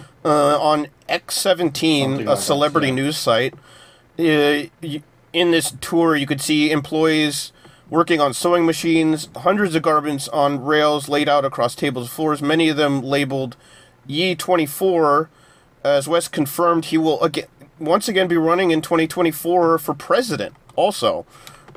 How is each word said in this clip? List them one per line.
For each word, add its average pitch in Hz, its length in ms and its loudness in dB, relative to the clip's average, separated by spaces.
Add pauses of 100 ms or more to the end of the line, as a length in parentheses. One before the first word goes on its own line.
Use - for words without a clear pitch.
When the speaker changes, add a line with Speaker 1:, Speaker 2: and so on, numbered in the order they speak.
(240)
Speaker 1:
uh, 147 380 2
on 151 260 2 (200)
X - 300 -6
seventeen, 160 760 0
Speaker 2:
Something 123 160 -4
Speaker 1:
a - 20 0
Speaker 2:
like 139 100 2
that, - 40 -6
Speaker 1:
celebrity 147 440 0
Speaker 2:
yeah. 131 60 0
Speaker 1:
news 139 240 -4
site. - 360 0 (640)
Uh, 147 520 2 (120)
y-, 156 220 -10 (300)
in 175 180 2
this 165 300 0
tour, 165 340 2
you 139 100 -2
could 143 160 -4
see 151 300 2
employees 156 800 -2 (380)
working 160 320 2
on 139 120 2
sewing 175 320 2
machines, 160 600 0 (100)
hundreds 196 380 0
of 160 60 0
garments 151 480 0
on 143 340 0
rails 151 460 0
laid 147 180 0
out 143 160 2
across 131 320 -2
tables 131 300 -4
and 120 60 -14
floors, 151 300 -2
many 156 280 2
of 151 80 -2
them 143 240 0
labeled 135 560 -4 (500)
Ye 165 280 -2
twenty-four. 160 920 0 (520)
As 143 280 0
West 170 240 -2
confirmed, 165 520 0
he 160 120 0
will 160 260 0
aga-, 156 240 -2 (320)
once 175 300 0
again 185 180 0
be 170 100 0
running 170 340 2
in 160 100 2
twenty 160 260 0
twenty-four 165 680 0
for 160 160 -4
president, 165 600 -2 (220)
also. 120 500 0 (520)